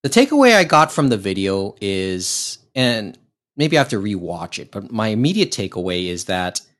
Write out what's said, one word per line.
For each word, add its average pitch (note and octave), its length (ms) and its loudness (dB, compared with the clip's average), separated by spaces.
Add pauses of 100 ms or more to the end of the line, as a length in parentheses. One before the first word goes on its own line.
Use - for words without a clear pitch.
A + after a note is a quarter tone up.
The C#3+ 60 -2
takeaway C4 460 6
I F#3+ 80 6
got D#3 280 4
from C#3+ 180 2
the A2+ 80 2
video G2 640 -2
is, F#2+ 800 -4 (160)
and A#2 420 -2 (400)
maybe D3+ 200 2
I C#3+ 40 6
have - 80 0
to G#2+ 120 -4
rewatch F2 580 -6
it, - 120 -16
but G2+ 200 -12
my A2 160 -2
immediate D3 440 0
takeaway F2+ 560 -4
is F2 180 -8
that F2+ 360 -4 (180)